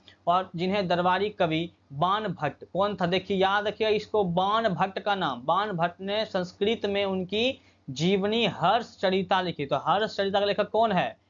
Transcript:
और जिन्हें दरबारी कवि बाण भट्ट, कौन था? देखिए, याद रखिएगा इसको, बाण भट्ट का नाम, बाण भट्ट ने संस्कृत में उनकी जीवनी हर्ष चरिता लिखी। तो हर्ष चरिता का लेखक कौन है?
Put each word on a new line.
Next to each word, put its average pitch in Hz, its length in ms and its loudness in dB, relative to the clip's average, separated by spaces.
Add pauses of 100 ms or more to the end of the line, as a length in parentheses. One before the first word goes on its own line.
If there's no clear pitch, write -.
(280)
और 185 280 2
जिन्हें 185 320 0
दरबारी 180 420 2
कवि 165 420 -2 (220)
बाण 190 340 0
भट्ट, 147 360 -4
कौन 196 320 -2
था? 180 100 -2
देखिए, 185 320 0
याद 196 300 2
रखिएगा 214 280 0
इसको, 208 280 0
बाण 196 460 2
भट्ट 190 300 -2
का 202 160 0
नाम, 143 300 -4
बाण 196 260 2
भट्ट 170 300 -2
ने 202 240 -2
संस्कृत 202 600 -2
में 202 200 0
उनकी 196 560 -2 (280)
जीवनी 196 560 2
हर्ष 185 540 0
चरिता 190 420 0
लिखी। 160 240 -4
तो 143 100 -2
हर्ष 170 400 0
चरिता 196 240 0
का 202 60 2
लेखक 202 240 0
कौन 220 220 2
है? 151 260 0 (120)